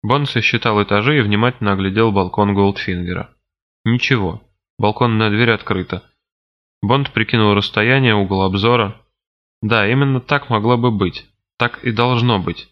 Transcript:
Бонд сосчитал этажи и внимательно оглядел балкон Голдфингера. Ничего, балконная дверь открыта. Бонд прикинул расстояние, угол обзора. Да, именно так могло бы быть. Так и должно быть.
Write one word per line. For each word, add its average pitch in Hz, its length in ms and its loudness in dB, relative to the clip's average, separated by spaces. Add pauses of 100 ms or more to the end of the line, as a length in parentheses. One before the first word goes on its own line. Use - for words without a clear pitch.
Бонд 135 260 0
сосчитал 110 540 0
этажи 110 360 0
и 123 40 2
внимательно 104 500 0
оглядел 98 380 0
балкон 101 440 0
Голдфингера. 92 760 -2 (540)
Ничего, 110 580 -2 (360)
балконная 110 520 0
дверь 113 220 2
открыта. 92 500 -4 (800)
Бонд 135 300 0
прикинул 107 420 2
расстояние, 113 600 2
угол 95 280 0
обзора. 101 580 0 (600)
Да, 107 260 0
именно 135 320 0
так - 300 -4
могло 117 260 2
бы 120 140 0
быть. 95 360 -4 (320)
Так - 260 -4
и 120 80 -2
должно 120 460 0
быть. 85 340 -6